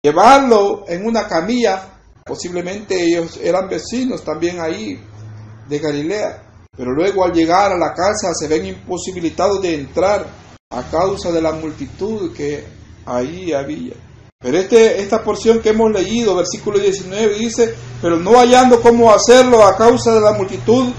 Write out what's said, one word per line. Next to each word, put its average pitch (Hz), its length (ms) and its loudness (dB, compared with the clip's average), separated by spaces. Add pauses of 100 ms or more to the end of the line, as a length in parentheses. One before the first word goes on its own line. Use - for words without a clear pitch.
llevarlo 214 840 4
en 175 180 -8
una 226 220 -2
camilla. 190 720 -2 (260)
Posiblemente 180 760 -8
ellos 170 400 -2
eran 190 280 -2
vecinos 226 540 -6
también 170 380 -6
ahí 190 380 -8 (680)
de 147 120 -6
Galilea, 156 640 -6 (320)
pero 127 160 -8
luego 185 320 -2
al 170 100 -2
llegar 170 380 2
a 180 60 -2
la 160 160 -2
casa 196 400 -2
se 156 140 -6
ven 160 180 -2
imposibilitados 180 960 -6
de 175 140 -4
entrar 170 500 -4 (440)
a 120 140 -10
causa 185 480 -4
de 165 100 -2
la 160 100 -2
multitud 160 840 -10
que 147 300 -8 (420)
ahí 156 460 -6
había. - 440 -8 (440)
Pero 127 180 -2
este, 196 440 4
esta 208 220 -2
porción 226 360 0
que 220 100 0
hemos 220 220 2
leído, 202 440 -2
versículo 180 440 -4
diecinueve, 202 560 -2
dice: 226 380 -2 (280)
"Pero 170 160 0
no 190 200 4
hallando 247 440 6
cómo 233 300 6
hacerlo 240 520 6
a 214 120 6
causa 233 380 4
de 220 80 4
la 214 120 4
multitud 220 640 0